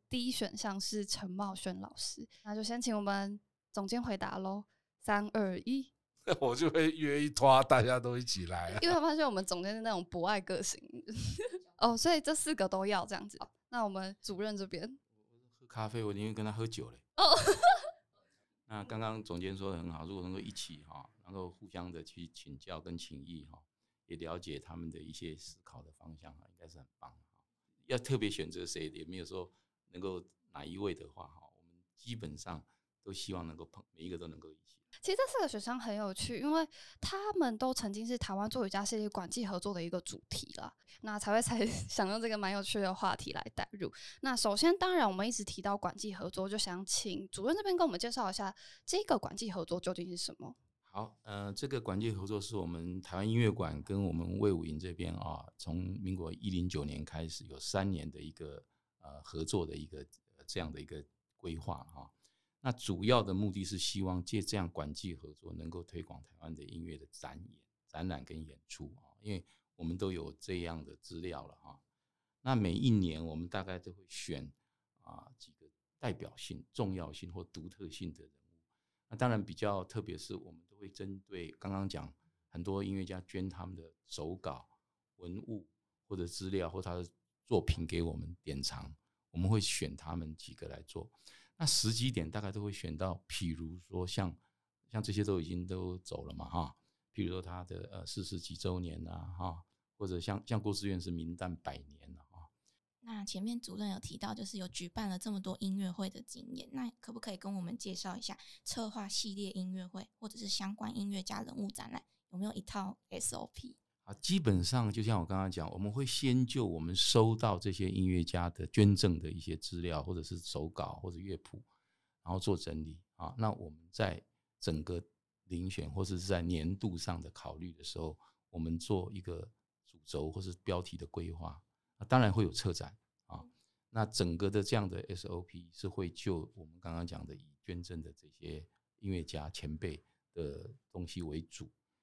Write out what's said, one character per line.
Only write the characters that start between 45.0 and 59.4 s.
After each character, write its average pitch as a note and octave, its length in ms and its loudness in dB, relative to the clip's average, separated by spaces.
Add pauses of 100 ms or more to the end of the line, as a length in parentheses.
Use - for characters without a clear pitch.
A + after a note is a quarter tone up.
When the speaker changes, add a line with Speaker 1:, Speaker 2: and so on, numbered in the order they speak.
Speaker 1:
我 G3 60 4
们 F#3+ 160 2
一 - 20 2
直 A3 140 -2
提 - 160 -8
到 G3+ 160 2
馆 F#3+ 180 -2
际 G#3 200 -6
合 F3+ 160 -4
作， F#3+ 180 -2
就 G3+ 80 -2
想 F#3+ 300 -2
请 G3 420 0
主 A3 180 -4
任 D4+ 80 6
这 G#4 80 0
边 G4 140 4
跟 F4 100 6
我 D4 40 4
们 F3 100 -2
介 A#3+ 100 0
绍 A3+ 200 0
一 - 20 -4
下 G3 220 -2 (320)
这 G4+ 180 2
个 C#4+ 140 4
馆 - 180 -4
际 G#3+ 140 -4
合 F3+ 120 -2
作 F3 160 0
究 F3+ 140 -2
竟 F3 160 -4
是 F3+ 80 -6
什 - 220 -4
么。 B2+ 180 -10 (340)
Speaker 3:
好， G#2+ 320 -6
呃， G2+ 300 -4
这 C3+ 160 -2
个 C3+ 100 0
馆 G#2 220 0
际 A2+ 100 2
合 G2 160 -2
作 G2+ 140 0
是 A2 160 -6
我 F#2 80 0
们 E2+ 380 -4
台 F2+ 160 -6
湾 G2+ 100 2
音 A2 60 4
乐 A#2 160 8
馆 D#2 320 -2
跟 G2 200 0
我 F#2 80 2
们 E2+ 280 0
卫 G#2 120 8
武 E2 140 2
营 D2+ 140 -4
这 F2+ 160 -6
边 E2+ 200 -2
啊， - 320 -6 (120)
从 - 180 -4 (240)
民 - 160 -2
国 E2 160 -4
一 - 160 -4
零 F2+ 180 2
九 E2 160 0
年 D2 220 -4
开 D#2+ 240 -6
始 - 180 -8
有 - 140 -12
三 G2 280 0
年 D#2+ 220 -2
的 D2+ 80 -14
一 D#2 140 -10
个， D2+ 320 -12 (360)
呃， C#2+ 220 -16
合 D#2+ 220 -4